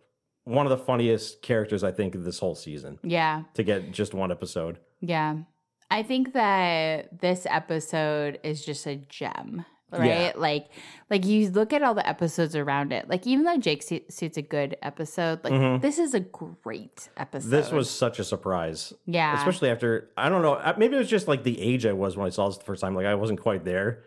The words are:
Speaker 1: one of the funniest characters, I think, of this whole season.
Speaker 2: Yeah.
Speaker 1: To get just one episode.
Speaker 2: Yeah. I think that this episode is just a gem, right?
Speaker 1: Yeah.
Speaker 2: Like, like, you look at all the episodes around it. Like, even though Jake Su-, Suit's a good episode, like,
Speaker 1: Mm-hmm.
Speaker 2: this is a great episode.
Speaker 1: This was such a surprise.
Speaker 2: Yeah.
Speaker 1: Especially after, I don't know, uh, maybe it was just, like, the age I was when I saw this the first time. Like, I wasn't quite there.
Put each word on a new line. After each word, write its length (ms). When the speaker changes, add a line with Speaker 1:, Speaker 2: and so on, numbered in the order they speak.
Speaker 1:
one 200
of 60
the 140
funniest 580
characters, 400
I 80
think, 240
of 100
this 140
whole 160
season. 480
Speaker 2:
Yeah. 400
Speaker 1:
To 100
get 280
just 220
one 160
episode. 480
Speaker 2:
Yeah. 380
I 140
think 300
that 840
this 300
episode 920
is 200
just 220
a 80
gem, 680
right? 160
Speaker 1:
Yeah. 300
Speaker 2:
Like, 320
like, 160
you 240
look 220
at 100
all 120
the 140
episodes 460
around 380
it. 160
Like, 180
even 180
though 120
Jake 260
Su-, 260
Suit's 300
a 40
good 400
episode, 600
like, 100
Speaker 1:
Mm-hmm. 300
Speaker 2:
this 160
is 160
a 60
great 960
episode. 340
Speaker 1:
This 220
was 180
such 300
a 40
surprise. 680
Speaker 2:
Yeah. 320
Speaker 1:
Especially 340
after, 460
I 120
don't 140
know, 120
uh, 240
maybe 160
it 60
was 100
just, 160
like, 160
the 180
age 260
I 60
was 240
when 120
I 20
saw 160
this 120
the 60
first 180
time. 120
Like, 120
I 100
wasn't 240
quite 240
there. 420